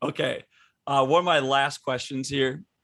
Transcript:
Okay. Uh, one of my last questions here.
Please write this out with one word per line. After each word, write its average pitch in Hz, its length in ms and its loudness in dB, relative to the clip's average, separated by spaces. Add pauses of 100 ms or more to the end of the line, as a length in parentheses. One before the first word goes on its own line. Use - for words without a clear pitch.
Okay. 139 400 -4 (420)
Uh, 139 220 2
one 156 140 4
of 180 40 2
my 170 140 2
last 139 400 0
questions 131 500 -6
here. 139 360 0 (200)